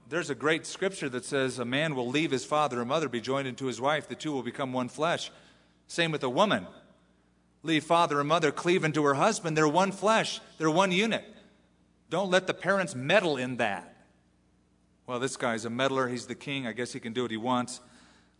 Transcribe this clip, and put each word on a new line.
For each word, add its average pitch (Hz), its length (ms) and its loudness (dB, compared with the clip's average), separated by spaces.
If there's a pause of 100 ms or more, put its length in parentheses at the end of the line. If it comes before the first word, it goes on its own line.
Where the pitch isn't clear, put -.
there's 160 220 -4
a 135 60 -4
great 147 320 0
scripture 190 420 -4
that 123 160 -6
says, 131 320 -2
"A 123 80 -4
man 143 300 -2
will 127 120 -2
leave 147 220 0
his 131 160 -2
father 147 340 0
and 120 80 -4
mother, 147 220 0
be 120 100 -4
joined 135 280 -2
unto 127 180 -8
his 117 160 -4
wife, 143 260 0
the 127 60 -10
two 151 180 -6
will 131 120 -2
become 127 280 -6
one 127 180 -2
flesh." 156 420 -4 (560)
Same 165 240 -2
with 147 120 -4
a 135 60 2
woman. 135 380 2 (960)
Leave 151 200 0
father 170 360 4
and 143 100 2
mother, 156 220 4
cleave 175 320 2
unto 156 200 2
her 143 120 4
husband. 170 420 2
They're 156 100 6
one 180 240 4
flesh. 190 480 0 (200)
They're 160 100 2
one 185 220 4
unit. 185 340 0 (880)
Don't 185 180 0
let 185 160 4
the 185 80 0
parents 180 400 -2
meddle 151 420 4
in 127 220 -4
that. 98 340 -2 (1160)
"Well, 123 120 -2
this 127 180 -2
guy's 113 280 -2
a 117 60 -6
meddler. 131 360 0
He's 123 200 -6
the 120 80 -8
king. 139 320 -8
I 113 40 -6
guess 117 220 -6
he 135 60 -10
can 117 140 -8
do 123 100 0
what 117 80 -4
he 110 60 -4
wants." 123 440 -2 (580)